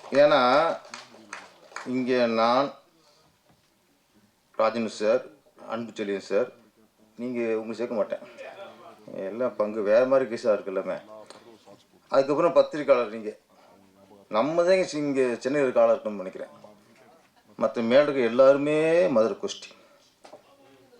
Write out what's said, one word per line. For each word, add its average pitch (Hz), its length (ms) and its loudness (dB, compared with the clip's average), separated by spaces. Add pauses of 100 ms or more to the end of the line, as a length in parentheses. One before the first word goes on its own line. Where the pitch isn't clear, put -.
(120)
ஏன்னா, 143 680 4 (1080)
இங்க 127 400 0
நான், 117 480 2 (1800)
ராஜன் 110 320 -2
சார், 110 380 -2 (420)
அன்பு 113 360 -8
செழியன் 98 160 -4
சார், 104 320 -4 (640)
நீங்க 117 400 -4
உங்களை 110 200 -8
சேர்க்க 113 200 -6
மாட்டேன். 98 240 -4 (960)
எல்லாம் 113 400 -6
பங்கு 107 260 -4
வேற 107 240 2
மாதிரி 131 240 2
கேஸா 117 240 0
இருக்கு 95 200 -6
எல்லாமே. 92 260 -6 (1080)
அதுக்கப்புறம் 143 460 0
பத்திரிக்கையாளர் 135 540 2
நீங்க. 107 280 -12 (920)
நம்ம 151 340 0
தான் 180 100 4
இங்க 185 140 0
சி-, - 80 -10
இங்க 135 440 0
சென்னையில் 135 320 0
இருக்க 117 100 4
ஆளா 113 120 6
இருக்கணும்னு 110 300 -6
நினைக்கிறேன். - 240 -12 (1120)
மத்த 113 160 -2
மேல 123 300 4
இருக்க 139 180 -2
எல்லாருமே 147 840 4
மதுரை 113 340 0
கோஷ்டி. - 300 -10 (1300)